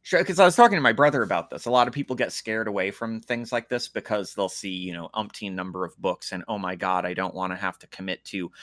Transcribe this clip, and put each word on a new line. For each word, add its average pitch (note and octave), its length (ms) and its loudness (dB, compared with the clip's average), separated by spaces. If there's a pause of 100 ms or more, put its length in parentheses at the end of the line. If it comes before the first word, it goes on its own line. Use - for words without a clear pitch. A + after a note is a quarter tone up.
sure, F3+ 220 2
'cause F#3 160 -2
I G3 60 10
was F3+ 100 6
talking A#3 220 8
to D#3 40 2
my A#2+ 120 6
brother C#3 300 4
about F2+ 260 -2
this. - 160 -12
A A#2+ 60 -2
lot B2 160 6
of A#2+ 60 -6
people C#3 220 -4
get A#2+ 180 -2
scared A2 340 -4
away G2 240 -2
from A2+ 300 -8
things A#2+ 300 -6
like A#2 180 -4
this A#2+ 180 -4
because G#2 460 -4
they'll G2 160 -2
see, - 240 -10
you F2+ 200 -6
know, E2+ 200 -10
umpteen G#2 400 -8
number F#2 320 -6
of - 120 -16
books F2+ 340 -4
and, - 160 -8
"Oh A2 100 -4
my F#2 180 -6
God, F#2 300 -2
I F2+ 80 -4
don't F#2 220 -4
wanna F#2 200 -4
have F#2 240 -6
to - 80 -20
commit F#2+ 380 -10
to," F2+ 260 -8 (120)